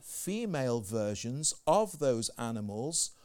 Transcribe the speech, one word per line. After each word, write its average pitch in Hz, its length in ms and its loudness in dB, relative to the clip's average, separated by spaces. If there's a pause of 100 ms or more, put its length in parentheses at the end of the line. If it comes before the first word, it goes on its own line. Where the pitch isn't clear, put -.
female 160 760 0
versions 110 760 -2 (120)
of 185 340 4
those 120 360 2
animals 113 760 -2 (120)